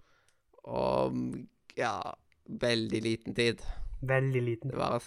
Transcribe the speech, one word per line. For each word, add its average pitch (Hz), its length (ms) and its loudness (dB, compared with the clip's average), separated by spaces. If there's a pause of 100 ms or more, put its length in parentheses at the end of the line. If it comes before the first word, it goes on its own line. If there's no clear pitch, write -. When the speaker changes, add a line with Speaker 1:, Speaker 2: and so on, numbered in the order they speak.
(600)
Speaker 1:
om, 127 580 0 (540)
ja, 117 240 -2 (500)
veldig 113 560 0
liten 113 320 -2
tid. 120 260 4 (380)
Speaker 2:
Veldig 131 440 2
liten. 120 280 -2
Speaker 1:
Det 127 60 -4
er 131 40 0
bare, 120 260 2